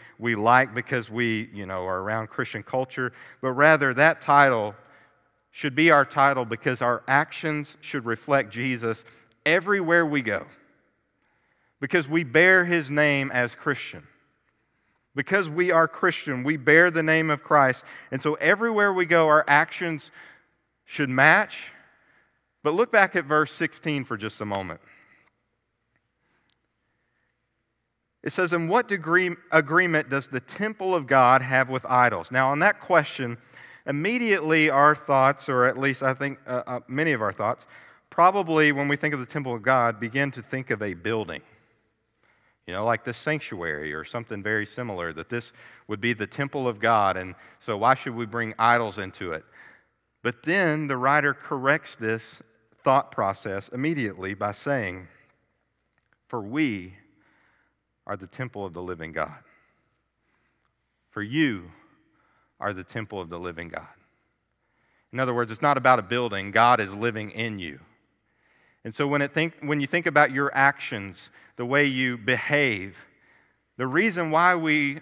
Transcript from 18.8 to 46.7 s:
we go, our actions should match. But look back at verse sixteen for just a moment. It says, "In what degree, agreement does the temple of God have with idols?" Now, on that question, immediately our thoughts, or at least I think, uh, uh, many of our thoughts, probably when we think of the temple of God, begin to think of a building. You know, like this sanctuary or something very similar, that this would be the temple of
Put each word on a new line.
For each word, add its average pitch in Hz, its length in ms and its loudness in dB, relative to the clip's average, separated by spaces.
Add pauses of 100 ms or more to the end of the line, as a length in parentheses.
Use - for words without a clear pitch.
we 185 140 0
go, 160 220 4
our 151 180 6
actions 156 640 0 (760)
should 143 220 -4
match. 147 640 2 (920)
But 151 100 0
look 233 160 0
back 196 240 4
at 170 100 0
verse 151 280 0
sixteen 151 520 -4
for 113 120 -6
just 104 240 -10
a 110 40 -6
moment. 98 360 -6 (3500)
It 143 80 -6
says, 175 200 0
"In 170 140 0
what 233 220 0
degree, 175 480 -2 (160)
agreement 156 560 2
does 139 180 -4
the 127 140 -6
temple 196 540 -4
of 147 120 -2
God 131 360 6
have 131 260 0
with 131 180 -6
idols?" 120 460 2
Now, 131 180 2
on 143 80 -2
that 196 220 2
question, 139 580 0 (480)
immediately 160 840 2
our 143 280 6
thoughts, 135 520 2
or 127 160 2
at 127 140 2
least 135 240 -2
I 131 120 0
think, 139 320 -8
uh, 123 200 -4
uh, 123 220 -8
many 147 240 -2
of 113 100 -2
our 101 100 -2
thoughts, 110 340 -4 (440)
probably 165 600 4
when 143 160 -2
we 143 80 -2
think 147 180 -4
of 135 60 -6
the 123 60 -10
temple 131 280 -6
of 110 80 -10
God, 117 380 2
begin 131 320 -4
to 123 100 -14
think 131 280 -8
of 107 120 -4
a 101 120 -6
building. 90 480 -6 (1200)
You 85 60 -12
know, 101 140 -4
like 117 180 -2
this 120 140 -8
sanctuary 85 760 -6
or 78 120 -10
something 117 380 -12
very 107 220 -2
similar, 95 480 -8
that 80 160 -14
this 120 240 -8 (340)
would 104 140 -8
be 117 140 0
the 107 120 -6
temple 139 400 -6
of 107 140 -4